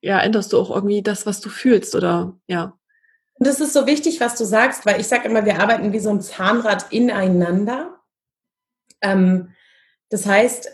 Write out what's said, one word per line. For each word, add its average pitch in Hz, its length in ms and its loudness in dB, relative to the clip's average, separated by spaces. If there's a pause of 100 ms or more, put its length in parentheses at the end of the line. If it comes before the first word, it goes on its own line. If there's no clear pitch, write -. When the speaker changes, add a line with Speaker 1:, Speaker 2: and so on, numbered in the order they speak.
Speaker 1:
ja, 196 200 0
änderst 214 320 0
du - 60 4
auch 190 160 -2
irgendwie 202 280 -2
das, 202 240 -4
was 202 140 -6
du 202 100 -14
fühlst, - 440 2
oder, 175 520 -2
ja. 180 300 -6 (600)
Speaker 2:
Und 262 120 2
das 269 120 0
ist 294 120 -2
so 262 140 2
wichtig, 294 340 0
was 240 160 -2
du 233 80 -2
sagst, 220 420 0
weil 208 140 2
ich 208 80 -6
sag 240 160 0
immer, 220 200 0
wir 185 160 0
arbeiten 214 320 2
wie 220 60 -2
so 208 120 -2
ein 202 100 0
Zahnrad 208 720 -2
ineinander. 202 1080 0 (1000)
Ähm, 185 480 2 (600)
das 208 160 -4
heißt 214 480 2